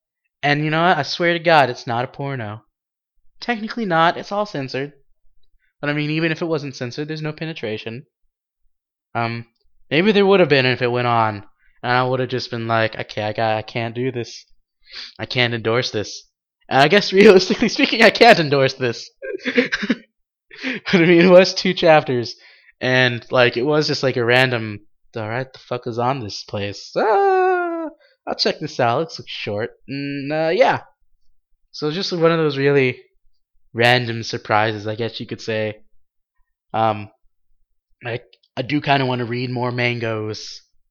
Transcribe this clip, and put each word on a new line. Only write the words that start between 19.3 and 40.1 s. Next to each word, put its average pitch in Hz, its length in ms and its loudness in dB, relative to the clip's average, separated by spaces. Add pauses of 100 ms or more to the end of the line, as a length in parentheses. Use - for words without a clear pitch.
<laughs> - 140 0 (1300)
But 180 120 4
I 160 40 4
mean, 175 140 6
it 185 100 6
was 185 240 8
two 185 180 -2
chapters, 143 640 2 (460)
and, 127 500 0
like, 123 260 4
it 117 60 0
was 151 240 2
just, 147 160 -4
like, 131 140 0
a 120 80 0
random, 120 640 0 (260)
"All 107 140 -8
right, 123 240 -6
the - 80 -20
fuck - 260 -8
is 117 140 -6
on 131 180 0
this 104 240 -10
place? 101 540 -8
Ah, 370 920 0 (400)
I'll - 100 -6
check - 220 -2
this 151 220 -8
out. 120 180 2
Looks, 165 220 -6
looks - 100 -18
short." 107 400 -6 (160)
And, 139 460 -8
uh, 160 200 -2
yeah. 185 300 2 (880)
So - 160 -8
it's 156 80 -4
just 190 180 -8
one 165 200 2
of 165 60 0
those 147 200 0
really 139 420 2 (720)
random 117 520 2
surprises, 107 640 -2
I 107 80 -6
guess 113 240 -8
you 113 60 -10
could 113 140 -12
say. 107 420 -6 (920)
Um, 107 360 -2 (920)
I, 120 160 -8 (360)
I 135 60 -6
do 143 180 -2
kinda 139 260 0
wanna 123 200 -2
read 123 240 -6
more 123 200 -4
mangoes. 117 920 -6 (280)